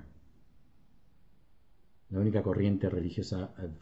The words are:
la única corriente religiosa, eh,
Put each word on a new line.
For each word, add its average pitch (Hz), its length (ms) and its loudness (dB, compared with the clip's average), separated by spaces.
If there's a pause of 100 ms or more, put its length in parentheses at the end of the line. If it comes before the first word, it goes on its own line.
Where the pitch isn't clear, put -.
(2000)
la 98 100 0
única 104 220 4
corriente 98 460 2
religiosa, 90 720 -2
eh, 90 100 -8 (140)